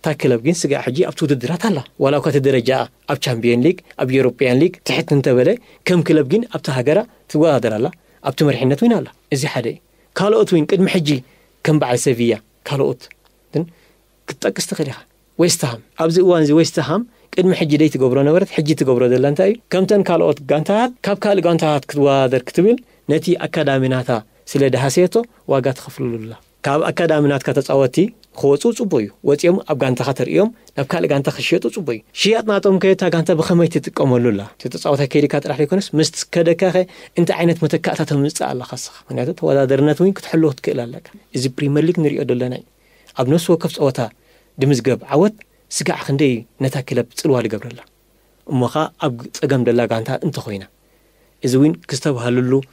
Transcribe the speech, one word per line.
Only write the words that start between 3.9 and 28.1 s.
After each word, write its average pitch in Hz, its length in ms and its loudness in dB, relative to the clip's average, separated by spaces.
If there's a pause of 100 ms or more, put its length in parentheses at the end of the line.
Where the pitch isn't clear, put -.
ኣብ 135 160 -4
ኤውሮጵያን 127 480 2
ሊግ 180 220 2
ትሕት - 300 -4
እንተበለ 135 380 2 (360)
ከም 180 180 2
ክለብ 156 260 2
ግን 208 180 2
ኣብታ - 260 -10
ሃገራ 131 260 2 (280)
ትወዳደር 135 480 2
ኣላ። 113 120 -2 (380)
ኣብቲ 139 200 -6
መሪሕነት 135 360 0
እውን 233 140 4
ኣላ። 139 140 -2 (200)
እዚ 135 180 -2
ሓደ 123 200 -4
እዩ። - 120 -8 (380)
ካልኦት 202 340 2
እውን 160 160 4
ቅድሚ 190 220 2
ሕጂ 160 200 0 (560)
ከም 151 140 2
በዓል 123 200 0
ሰቪያ 117 360 2 (300)
ካልኦት 139 380 -2 (500)
ግን 160 120 -2 (640)
ክትጠቅስ - 380 -6
ትኽእል 165 220 -6
ኢኻ። - 100 -12 (400)
ዌስትሃም 143 420 0 (160)
ኣብዚ 165 220 0
እዋን 175 240 4
እዚ 147 120 4
ዌስትሃም 165 480 0 (300)
ቅድሚ 185 220 2
ሕጂ 151 200 0
ደይ 151 160 4
ትገብሮ 131 300 2
ነበረት፣ 165 300 2
ሕጂ 151 240 -2
ትገብሮ 127 340 2
ዘላ 127 180 2
እንታይ 147 220 2
እዩ? 226 80 0 (120)
ከምተን 190 360 2
ካልኦት 165 380 2
ጋንታታት 156 480 0 (100)
ካብ 196 180 -2
ካልእ 202 240 0
ጋንታታት 160 420 0
ክትወዳደር 135 600 2
ክትብል 214 320 2 (320)
ነቲ 156 180 0 (120)
ኣካዳሚ 139 500 0
ናታ 127 220 -2 (340)
ስለ 139 260 0
ደሃሰየቶ 139 440 0 (300)
ዋጋ 135 280 0
ትኸፍልሉላ። 117 600 -10 (300)
ካብ 147 200 0
ኣካዳሚ 156 440 0
ናትካ 143 260 0
ተጻወቲ 139 440 0 (380)